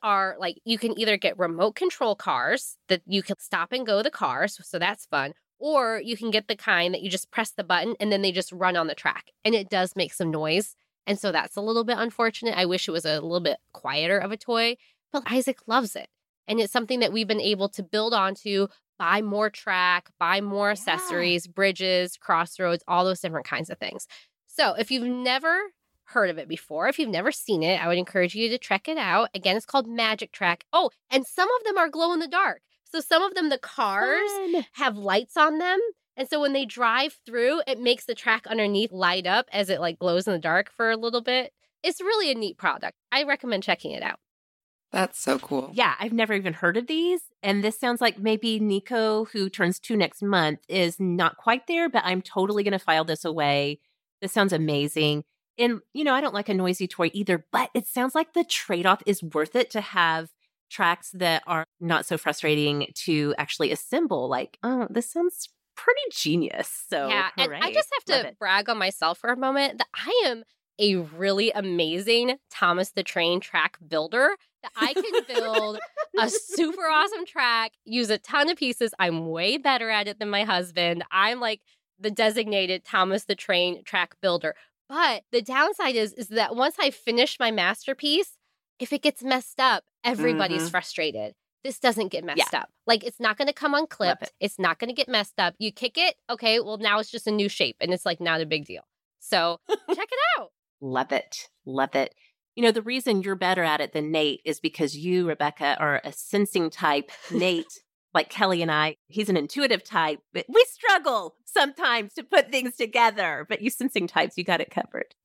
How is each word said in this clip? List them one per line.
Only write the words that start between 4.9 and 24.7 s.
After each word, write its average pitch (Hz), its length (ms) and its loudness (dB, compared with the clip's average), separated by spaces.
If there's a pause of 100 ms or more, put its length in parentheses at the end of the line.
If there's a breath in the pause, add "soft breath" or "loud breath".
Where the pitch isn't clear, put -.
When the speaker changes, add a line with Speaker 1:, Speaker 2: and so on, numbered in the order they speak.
Speaker 1:
fun, 143 260 -2 (260)
or 247 440 0
you 220 140 -6
can 226 140 -6
get 214 180 0
the 214 80 -4
kind 180 380 2
that - 80 -4
you 190 80 -4
just 185 200 -6
press 226 200 0
the - 120 -4
button 180 380 0
and 214 100 0
then 196 120 2
they 190 100 2
just 180 180 -2
run 180 260 0
on 165 120 2
the 143 60 -4
track. - 360 -4 (140)
And 220 100 2
it 196 140 0
does 185 260 0
make 170 180 -2
some 165 180 -2
noise. 156 440 0 (320)
And 196 120 -2
so 202 120 -2
that's - 260 -2
a 202 40 -4
little 226 240 0
bit 233 140 -2
unfortunate. 226 580 -2
I 180 80 2
wish 180 240 0
it 170 40 -4
was 165 120 -2
a 151 160 -2
little 170 200 -2
bit 156 180 0 (140)
quieter 160 460 -2
of 196 140 -4
a 220 40 -8
toy, 233 400 0 (360 soft breath)
but 277 140 -2
Isaac 254 400 0
loves 233 280 0
it. - 140 -12 (400)
And 226 120 0
it's 202 120 -2
something 247 280 0
that 220 120 2
we've 220 160 0
been 214 120 0
able 196 300 0
to - 120 -8
build 214 300 -2
onto, 196 540 0 (320 soft breath)
buy 190 240 2
more 208 280 0
track, 180 680 0
buy 180 220 2
more 202 280 0
Speaker 2:
Yeah. 208 40 4
Speaker 1:
accessories, 175 720 0
bridges, 185 720 0
crossroads, 175 720 0
all 180 160 4
those 185 160 0
different 160 260 -6
kinds 156 240 -6
of - 80 -12
things. - 300 -10 (400 loud breath)
So 247 260 2